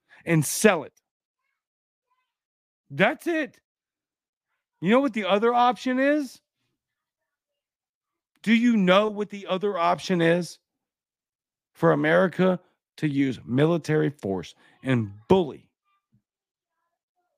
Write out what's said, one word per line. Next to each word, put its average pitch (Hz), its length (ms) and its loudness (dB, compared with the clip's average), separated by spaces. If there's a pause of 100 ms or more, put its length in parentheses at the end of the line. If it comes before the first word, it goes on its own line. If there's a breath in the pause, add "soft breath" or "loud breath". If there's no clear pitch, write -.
(260 soft breath)
and 160 200 0
sell 180 380 2
it. - 100 -20 (2000)
That's 196 340 -2
it. 311 340 -6 (1200)
You 175 100 0
know 247 80 4
what 277 140 -2
the 202 120 -6
other 208 280 2
option 247 440 0
is? 277 420 -2 (2000)
Do 214 100 2
you 233 240 2
know 196 320 4
what 208 220 -8
the 202 160 -14
other 185 300 -4
option 170 440 0
is? 170 380 0 (1120)
For 170 180 2
America 175 680 2 (380)
to 156 120 -4
use 139 340 -2
military 151 680 0
force 95 420 -8 (300 soft breath)
and 120 280 -2 (160)
bully 165 360 0 (1700)